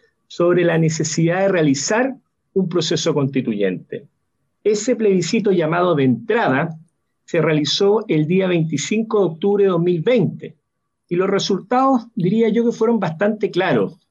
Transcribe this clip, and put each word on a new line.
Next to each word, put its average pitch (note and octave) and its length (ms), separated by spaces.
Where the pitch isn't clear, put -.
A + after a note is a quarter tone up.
sobre F3 380
la E3 120
necesidad E3 640
de G3 80
realizar F#3+ 680
un F#3 160
proceso E3 460
constituyente. G#2+ 880
Ese G#3+ 320
plebiscito G3+ 560
llamado F3 440
de C#3 100
entrada D#3 760
se E3+ 160
realizó E3 640
el D#3 200
día F#3 200
veinticinco G3+ 720
de F#3+ 40
octubre G3+ 400
de G3 60
dos E3+ 100
mil E3+ 220
veinte A3 540
y F3 80
los F#3+ 140
resultados, A#3+ 840
diría G#3+ 360
yo, A#3 160
que A#3 100
fueron A3+ 240
bastante G3+ 500
claros. D3+ 460